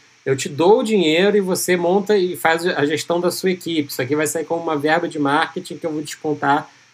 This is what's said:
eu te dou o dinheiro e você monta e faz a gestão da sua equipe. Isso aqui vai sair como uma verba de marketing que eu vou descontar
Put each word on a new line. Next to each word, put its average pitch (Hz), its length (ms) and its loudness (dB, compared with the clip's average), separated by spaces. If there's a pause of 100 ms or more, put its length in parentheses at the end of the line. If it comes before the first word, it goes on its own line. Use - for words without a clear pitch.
(240)
eu 135 120 0
te - 120 -6
dou 170 340 4
o - 20 -2
dinheiro 196 520 2
e 208 60 4
você 180 340 0
monta 190 400 2
e 180 200 0
faz 165 320 0
a 147 180 0
gestão 160 340 -2
da 175 120 0
sua 185 180 -2
equipe. 165 400 -2
Isso - 120 -8
aqui 131 140 -2
vai 151 120 0
sair 156 180 -4
como 165 160 -4
uma 160 160 -2
verba 156 300 0
de 165 100 -8
marketing 151 600 -2
que 170 100 -8
eu 156 40 -2
vou 151 120 -6
descontar 147 680 -2 (240)